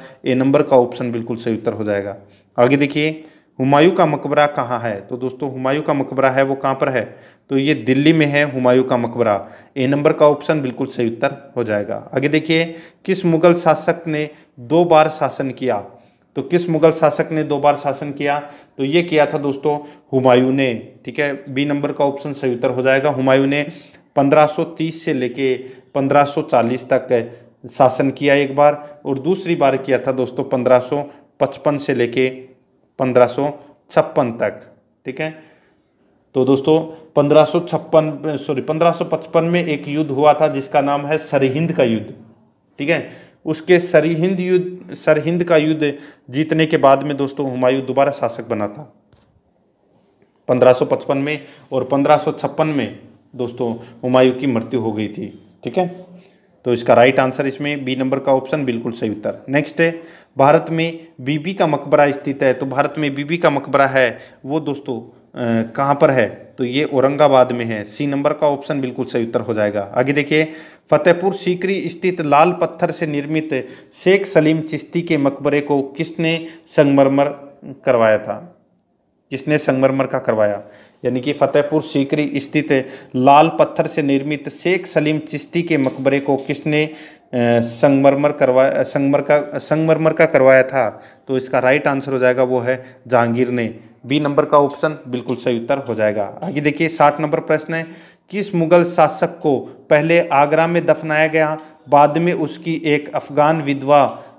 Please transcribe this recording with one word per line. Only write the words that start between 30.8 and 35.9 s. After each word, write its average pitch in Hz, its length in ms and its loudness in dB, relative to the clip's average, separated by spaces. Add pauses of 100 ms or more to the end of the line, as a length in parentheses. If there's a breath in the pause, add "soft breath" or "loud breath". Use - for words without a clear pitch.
पचपन 143 380 -2
से - 160 -4
लेके 127 580 -2 (460)
पन्द्रह 123 280 4
सौ 143 240 -4 (400 loud breath)
छप्पन 147 420 0
तक, 117 280 -4 (440)
ठीक 135 160 -10
है। 156 220 -10 (920 soft breath)